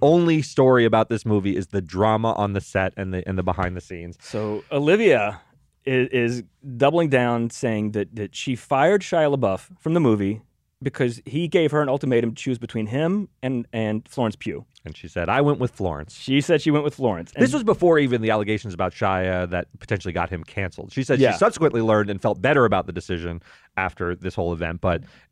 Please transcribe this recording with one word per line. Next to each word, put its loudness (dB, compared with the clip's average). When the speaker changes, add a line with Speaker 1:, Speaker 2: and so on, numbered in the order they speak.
Speaker 1:
only 4
story 4
about 4
this -4
movie 2
is -4
the -4
drama 0
on -2
the -2
set -2
and -6
the, -6
and -4
the -2
behind -2
the -12
scenes. -16
Speaker 2:
So -6
Olivia 2
i-, -4
is -2
doubling 4
down, 2
saying -4
that, -4
that -10
she -6
fired 2
Shia 0
LaBeouf -2
from -2
the 2
movie 2
because -4
he -4
gave 2
her 2
an 0
ultimatum 0
to -12
choose -4
between -8
him -2
and, -4
and -4
Florence -4
Pugh. -10
Speaker 1:
And -14
she -18
said, -6
"I 2
went 0
with -2
Florence." -6
Speaker 2:
She -2
said 2
she 0
went 2
with -4
Florence. -4
Speaker 1:
This 4
Speaker 2:
And 0
Speaker 1:
was -2
before 4
even 2
the 0
allegations -2
about -2
Shia 0
that -4
potentially -4
got -2
him -8
canceled. -10
She -4
said 2
Speaker 2:
Yeah. 6
Speaker 1:
she -2
subsequently 2
learned 4
and -4
felt -2
better 4
about 2
the -12
decision -8
after -4
this -8
whole -2
event, -6
but 0